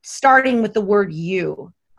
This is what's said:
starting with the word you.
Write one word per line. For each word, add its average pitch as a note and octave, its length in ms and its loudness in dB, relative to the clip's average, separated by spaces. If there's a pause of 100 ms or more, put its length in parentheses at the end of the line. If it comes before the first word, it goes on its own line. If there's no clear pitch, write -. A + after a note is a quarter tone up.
starting C4 600 2
with G#3 120 -4
the A3 60 0
word G3 320 0
you. E3+ 600 -6 (260)